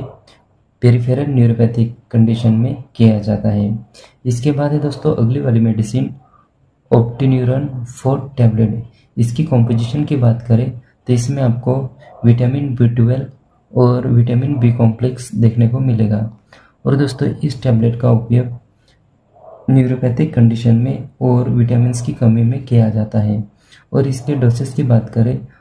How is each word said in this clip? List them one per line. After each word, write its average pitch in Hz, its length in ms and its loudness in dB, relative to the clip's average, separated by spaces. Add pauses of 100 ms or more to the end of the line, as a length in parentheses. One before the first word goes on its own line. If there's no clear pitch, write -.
(800)
पेरिफेरल 123 480 2
न्यूरोपैथिक 117 640 2 (160)
कंडीशन 113 420 2
में 120 300 -2 (120)
किया 110 260 4
जाता 107 280 -2
है। 104 200 0 (560)
इसके 123 280 -2
बाद 143 180 -2
है 151 80 0
दोस्तों, 147 360 -2
अगली 120 260 0
वाली 117 180 2
मेडिसिन 113 540 0 (800)
Optineuron 127 760 0 (200)
फ़ोर - 500 -4
टैबलेट। 113 460 2 (340)
इसकी 120 280 -2
composition 120 600 0
की 156 120 -2
बात 117 240 0
करें 117 280 0 (380)
तो 123 60 2
इसमें 123 300 -2
आपको 123 300 0 (520)
विटामिन 123 500 2
बी 120 140 2
ट्वेल्व 123 920 -4
और 123 280 2
विटामिन 120 520 2
बी 117 140 4
कॉम्प्लेक्स 117 600 -2
देखने 117 340 2
को 127 100 -2
मिलेगा। 110 400 0 (640)
और 135 100 2
दोस्तों, 139 320 -2 (100)
इस - 260 -6
टैबलेट 117 380 0
का 123 100 2
उपयोग - 1600 -6
न्यूरोपैथिक 127 640 0
कंडीशन 117 420 4
में 127 340 -2 (120)
और 123 280 0
विटामिन्स 120 520 0
की - 120 -6
कमी 113 300 2
में 123 220 -2
किया 113 240 2
जाता 107 300 -2
है। 104 240 -2 (500)
और 135 140 0
इसके 143 280 -4
डोसेज 127 380 0
की 151 100 -2
बात 117 260 0
करें 117 280 0 (240)